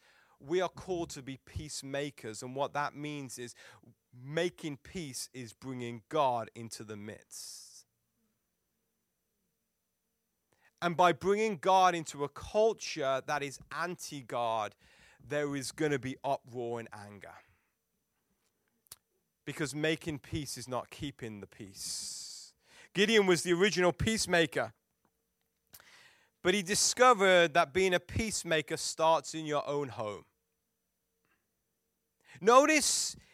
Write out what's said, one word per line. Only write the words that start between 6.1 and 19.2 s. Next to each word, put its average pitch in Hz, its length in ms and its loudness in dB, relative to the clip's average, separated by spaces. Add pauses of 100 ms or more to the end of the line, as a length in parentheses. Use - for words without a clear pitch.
into 113 280 -12
the 107 140 -12
midst. - 880 -16 (3000)
And 170 160 -2
by 175 160 6
bringing 202 440 0
God 185 380 4
into 151 280 -6
a 139 60 -4
culture 156 960 -2
that 147 160 -4
is 139 180 -10 (160)
anti-God, 120 1000 -4 (500)
there 143 300 -2
is 135 160 -6
gonna 147 280 0
be 131 240 -8
uproar 120 560 -4
and 113 140 -12
anger. 101 400 -18 (2000)